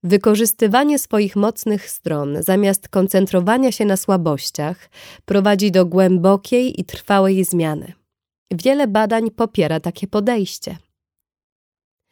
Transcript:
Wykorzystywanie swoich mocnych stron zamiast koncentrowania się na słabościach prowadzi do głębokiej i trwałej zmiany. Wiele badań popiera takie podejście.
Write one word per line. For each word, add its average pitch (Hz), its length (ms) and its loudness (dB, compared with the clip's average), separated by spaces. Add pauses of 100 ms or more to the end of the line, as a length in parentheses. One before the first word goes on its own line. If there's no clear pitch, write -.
Wykorzystywanie 214 960 2
swoich 214 380 -2
mocnych 208 540 -2
stron 147 520 -6
zamiast 196 460 0
koncentrowania 196 840 0
się 220 120 -4
na 196 120 2
słabościach 160 920 -4 (340)
prowadzi 202 460 2
do 180 160 4
głębokiej 190 960 2
i 175 40 -6
trwałej 190 600 0
zmiany. 160 480 -4 (580)
Wiele 262 360 0
badań 220 440 0
popiera 165 500 -2
takie - 260 -8
podejście. 208 720 -4 (1300)